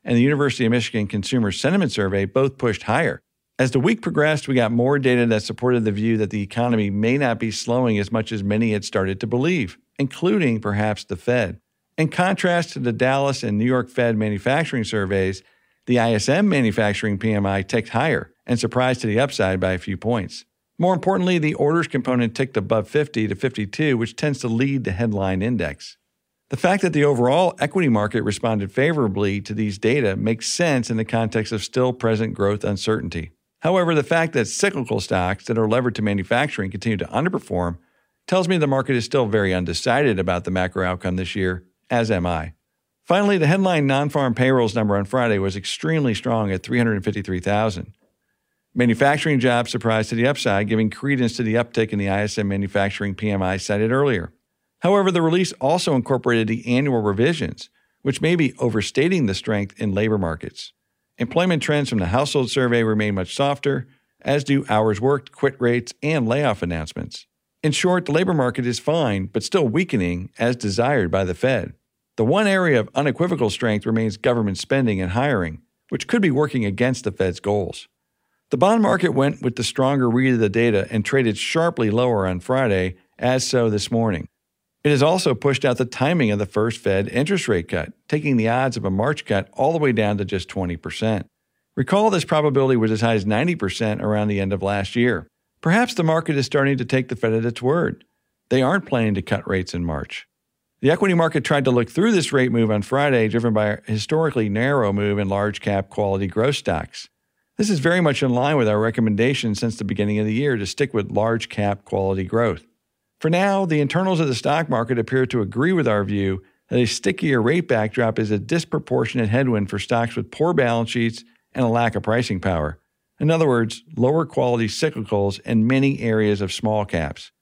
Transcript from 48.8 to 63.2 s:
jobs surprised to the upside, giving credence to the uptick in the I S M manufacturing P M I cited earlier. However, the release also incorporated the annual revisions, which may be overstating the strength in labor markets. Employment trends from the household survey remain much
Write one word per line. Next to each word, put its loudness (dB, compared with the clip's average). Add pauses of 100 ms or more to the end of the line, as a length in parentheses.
jobs 2
surprised 0
to -4
the 2
upside, 0
giving 2
credence -2
to -2
the 0
uptick 0
in -2
the 0
I 0
S -2
M -2
manufacturing -2
P -4
M 0
I 0
cited -2
earlier. 0 (460)
However, 2
the 2
release 2
also 0
incorporated 0
the -4
annual 0
revisions, 0 (320)
which -2
may 2
be 0
overstating 0
the 0
strength -4
in -2
labor 0
markets. -6 (460)
Employment 0
trends 0
from -2
the 0
household 0
survey 0
remain 0
much -6